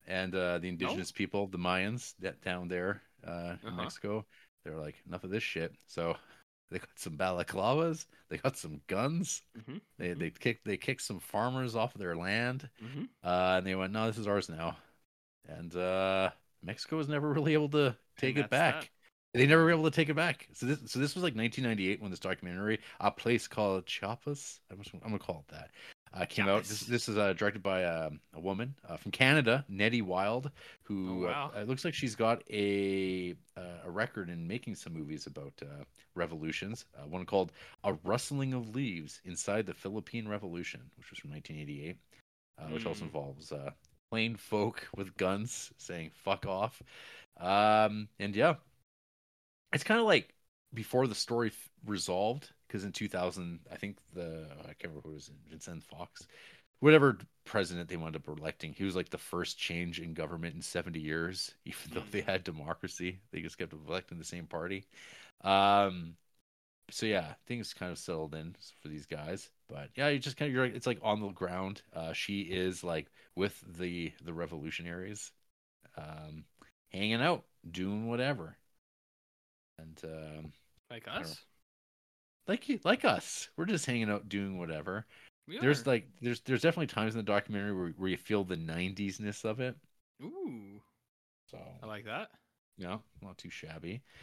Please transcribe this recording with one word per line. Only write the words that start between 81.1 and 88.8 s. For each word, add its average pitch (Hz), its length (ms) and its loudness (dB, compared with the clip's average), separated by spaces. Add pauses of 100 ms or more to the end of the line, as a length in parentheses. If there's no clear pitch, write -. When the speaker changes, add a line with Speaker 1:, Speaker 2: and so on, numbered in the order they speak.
Speaker 1:
don't - 80 -4
Speaker 2:
us? 160 220 -10 (1040)
Speaker 1:
like 202 200 -2
you, 269 160 2
like 202 200 4
us. - 520 2
We're 165 100 -2
just 196 200 0
hanging 117 240 2
out, 104 180 -2
doing 98 300 -2
whatever. 85 480 -4 (400)
Speaker 2:
We 165 120 -8
Speaker 1:
There's, 135 280 6
Speaker 2:
are. 139 60 4
Speaker 1:
like, 117 180 2 (100)
there's, 120 200 0
there's 127 220 2
definitely 165 260 4
times 110 260 0
in 113 40 -2
the 110 40 -4
documentary 101 500 2
where, 90 240 -2
where 95 140 0
you 87 80 2
feel 104 260 2
the 90 120 -2
nineties-ness 92 880 -4